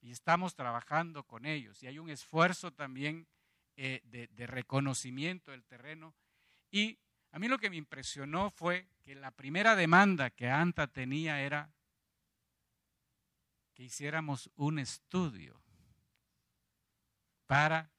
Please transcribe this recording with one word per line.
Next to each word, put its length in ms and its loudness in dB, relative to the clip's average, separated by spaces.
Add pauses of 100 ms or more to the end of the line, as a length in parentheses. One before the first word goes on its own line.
y 60 -18
estamos 440 0
trabajando 680 -4
con 220 -14
ellos 360 -8
y 40 -16
hay 120 -12
un 120 -14
esfuerzo 640 0
también, 540 -8 (500)
eh, 280 -6
de, 240 -16
de 180 -14
reconocimiento 1040 -4
del 140 -18
terreno. 500 -20 (560)
Y 280 0 (340)
a 60 -12
mí 100 -4
lo 100 0
que 120 -4
me 60 -10
impresionó 760 -4
fue 380 -2 (120)
que 140 -20
la 160 -14
primera 440 2
demanda 540 8
que 220 -4
anta 360 2
tenía 540 -4
era 320 -4 (2000)
que 100 -20
hiciéramos 760 -4
un 220 0
estudio 840 -4 (1800)
para 520 4